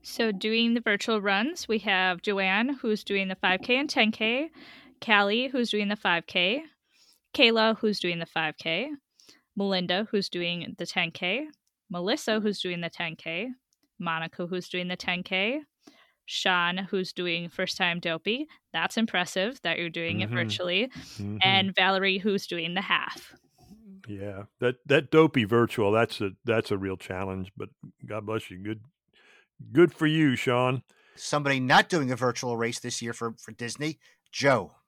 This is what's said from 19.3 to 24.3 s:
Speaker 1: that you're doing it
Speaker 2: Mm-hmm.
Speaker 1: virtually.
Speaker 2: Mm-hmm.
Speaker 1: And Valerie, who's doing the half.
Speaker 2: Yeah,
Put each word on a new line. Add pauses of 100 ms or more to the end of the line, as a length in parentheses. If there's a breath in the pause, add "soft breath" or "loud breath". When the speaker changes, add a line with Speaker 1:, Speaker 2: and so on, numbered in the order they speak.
Speaker 1:
that
you're
doing
it
Speaker 2:
Mm-hmm.
Speaker 1:
virtually. (260 loud breath)
Speaker 2:
Mm-hmm.
Speaker 1:
And
Valerie,
who's
doing
the
half. (760)
Speaker 2:
Yeah, (160)